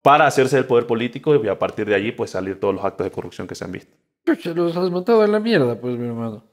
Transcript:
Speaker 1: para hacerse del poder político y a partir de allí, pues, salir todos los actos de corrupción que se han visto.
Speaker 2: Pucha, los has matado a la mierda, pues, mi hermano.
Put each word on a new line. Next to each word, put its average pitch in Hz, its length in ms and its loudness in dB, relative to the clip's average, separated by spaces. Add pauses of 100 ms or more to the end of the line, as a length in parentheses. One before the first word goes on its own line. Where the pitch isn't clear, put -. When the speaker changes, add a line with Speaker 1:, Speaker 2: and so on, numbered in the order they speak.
Speaker 1:
para 147 260 6
hacerse 135 300 2
del - 80 2
poder 120 220 2
político 120 480 -2
y 107 120 2
a 95 120 0
partir 95 280 -2
de 104 80 2
allí, 104 160 0
pues, 117 200 -6
salir 95 280 -6
todos 98 160 0
los 95 80 -8
actos 95 220 -4
de 92 60 -6
corrupción 90 360 -10
que 90 80 -12
se - 80 -12
han 90 80 -10
visto. - 240 -14 (300)
Speaker 2:
Pucha, 285 280 -2
los 170 220 -2
has 180 160 -2
matado 202 300 2
a 208 60 4
la 208 120 2
mierda, 147 400 0
pues, 123 180 -6
mi 120 100 -6
hermano. 113 460 -8